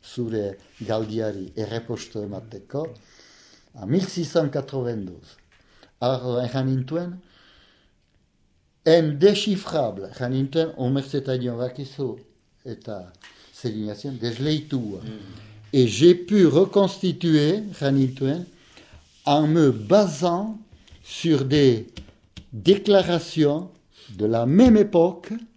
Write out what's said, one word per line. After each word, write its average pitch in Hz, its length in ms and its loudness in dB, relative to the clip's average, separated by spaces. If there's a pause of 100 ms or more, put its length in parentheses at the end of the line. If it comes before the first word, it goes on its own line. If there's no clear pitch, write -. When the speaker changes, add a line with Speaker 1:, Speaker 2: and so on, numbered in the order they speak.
Speaker 1:
zure 110 540 -6 (240)
galdiari 107 720 -6
erreposto 113 680 -8
emateko, 101 600 -10 (920)
a 107 100 -14
mil 151 160 0
seiscientos 160 500 -2
quatre-vingt-douze. 120 840 -8 (680)
Hor, 123 420 -2
erran 131 240 -4
nintuen, 156 460 -4 (1700)
indescifrable, 160 1200 2
erran 123 240 -6
nintuen, 139 440 -2
omertzetaino 131 840 -4
bakizu, 127 500 -8 (560)
eta 113 360 -12 (520)
zer 117 220 -8
ginatzen, 107 460 -8
desleitua. 120 840 -4
Speaker 2:
Mm. 110 140 -12 (560)
Speaker 1:
Et 127 140 4
j'ai 139 280 6
pu 196 320 2
reconstituer, 175 1120 2 (100)
erran 139 220 -2
nintuen, 135 520 -2 (800)
en 147 220 2
me 156 240 4
basant 175 840 0 (460)
sur 135 420 0
des 131 420 4 (680)
déclarations 170 1160 2 (480)
de 104 80 -2
la 113 200 0
même 214 320 6
époque 185 560 2 (240)